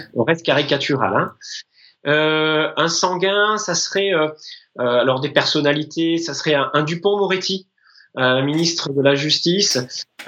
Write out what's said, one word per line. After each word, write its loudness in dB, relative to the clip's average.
on 0
reste -2
caricatural, 0
hein. -2
Euh, 2
un 2
sanguin, 0
ça -4
serait, -2
euh, 2
euh, 2
alors 2
des -4
personnalités, 2
ça -4
serait 0
un, 0
un 4
Dupond-Moretti, -2
euh, 2
ministre 0
de 2
la 6
Justice, 0